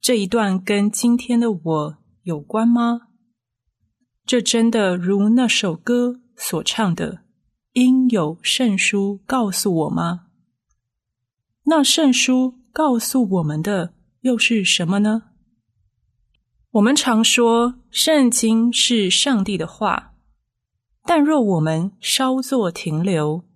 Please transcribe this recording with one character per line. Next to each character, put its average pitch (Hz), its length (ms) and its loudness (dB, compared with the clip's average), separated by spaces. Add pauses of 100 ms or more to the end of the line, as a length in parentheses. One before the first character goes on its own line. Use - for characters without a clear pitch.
这 254 140 0
一 202 140 -2
段 196 340 -2
跟 202 260 0
今 240 280 0
天 240 240 -2
的 233 100 0
我 156 480 -4 (240)
有 160 180 -8
关 220 280 -2
吗？ 233 400 0 (1160)
这 247 160 0
真 233 300 0
的 202 260 0
如 196 340 0
那 240 180 2
首 190 260 -2
歌 247 460 -4 (160)
所 - 260 -8
唱 196 320 -2
的 170 300 -8 (500)
，“因 254 360 4
有 170 320 -2
圣 214 360 0
书 202 480 -2
告 240 240 -2
诉 185 240 -2
我 151 160 0
吗？” 170 360 -4 (1400)
那 302 160 2
圣 277 300 2
书 254 480 0 (120)
告 285 240 0
诉 233 320 -2
我 185 140 0
们 151 180 -4
的 180 340 -4 (260)
又 247 180 0
是 226 260 0
什 175 220 0
么 196 140 0
呢？ 214 220 0 (1500)
我 220 100 2
们 233 140 4
常 226 300 2
说 233 560 2 (100)
圣 294 400 2
经 226 420 2
是 214 380 0
上 240 320 0
帝 190 160 -4
的 160 80 -4
话， - 480 -4 (880)
但 339 160 2
若 294 200 4
我 196 200 2
们 160 380 -2
稍 262 420 -2
作 247 300 -2
停 165 320 -6
留 165 420 -2 (120)